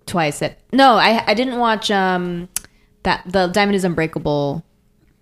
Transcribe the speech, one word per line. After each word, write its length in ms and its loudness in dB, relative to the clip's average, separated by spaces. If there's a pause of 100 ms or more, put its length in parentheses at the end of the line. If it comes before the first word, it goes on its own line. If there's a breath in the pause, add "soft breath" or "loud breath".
twice. 360 -4
At, 180 -6 (140)
no, 220 6
I, 320 4
I 60 2
didn't 260 -2
watch, 300 0
um, 600 -2 (540 soft breath)
that, 220 -2
the 220 0
Diamond 280 0
is 100 0
Unbreakable 800 -2 (580)